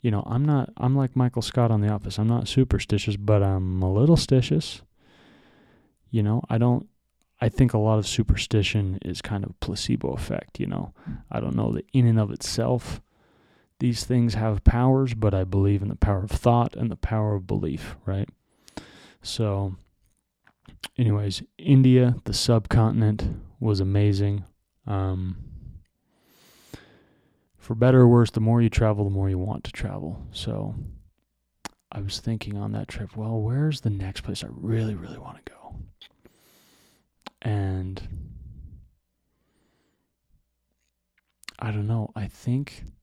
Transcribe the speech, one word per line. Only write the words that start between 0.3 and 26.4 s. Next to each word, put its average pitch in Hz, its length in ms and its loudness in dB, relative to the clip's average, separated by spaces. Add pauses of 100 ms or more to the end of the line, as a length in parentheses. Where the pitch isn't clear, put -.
not, 143 320 0
I'm 127 200 0
like 131 200 0
Michael 123 260 0
Scott 117 300 0
on 107 80 2
The 104 80 2
Office. 104 300 -4
I'm 107 100 2
not 117 180 0
superstitious, 104 680 0
but 104 260 2
I'm 95 400 0
a 92 100 2
little 139 240 6
stitious. - 680 0 (1300)
You 113 120 0
know, 107 260 0
I 113 100 -2
don't, 120 300 2 (520)
I 117 80 0
think 123 260 4
a 113 40 2
lot 107 200 4
of 104 80 -2
superstition 101 960 0
is 90 180 -6
kind 101 240 -6
of 95 160 -12
placebo - 520 -4
effect, - 480 -6
you 50 60 -2
know. 50 280 -6 (360)
I - 100 -4
don't 65 160 -2
know 113 160 0
that - 200 -6
in 127 140 6
and 113 120 6
of 104 120 2
itself - 680 -4 (800)
these 120 240 0
things 120 300 2
have 110 300 -2
powers, 127 500 4
but 104 200 2
I 92 100 0
believe 98 380 2
in 101 60 -4
the 101 80 -6
power 101 280 2
of 104 60 -8
thought 120 460 2
and 117 140 -4
the - 60 -8
power 107 380 -2
of 95 120 -4
belief, 92 500 -4 (100)
right? 95 220 -2 (960)
So, 98 540 -2 (1200)
anyways, 104 460 0 (160)
India, 127 680 6
the 110 80 -4
subcontinent, 110 920 2 (360)
was 107 200 0
amazing. 101 640 2 (420)
Um, 95 500 -4 (2250)